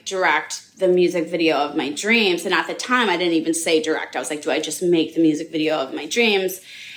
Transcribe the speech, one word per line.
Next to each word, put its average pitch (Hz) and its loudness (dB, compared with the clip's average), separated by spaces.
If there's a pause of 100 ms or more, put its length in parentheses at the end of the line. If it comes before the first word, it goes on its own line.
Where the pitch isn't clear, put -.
direct 165 -2
the 190 2
music 175 2
video 160 0
of 143 -2
my 143 -2
dreams?" 202 0
And 180 0
at 160 0
the 175 -6
time, 247 0
I 175 0
didn't 175 0
even 160 0
say 160 2
direct. 151 -4
I - -2
was 131 -6
like, 151 -6
"Do 156 -2
I 139 0
just 156 -6
make 165 2
the 165 0
music 156 2
video 156 0
of 135 -4
my 147 -8
dreams?" 196 2 (360)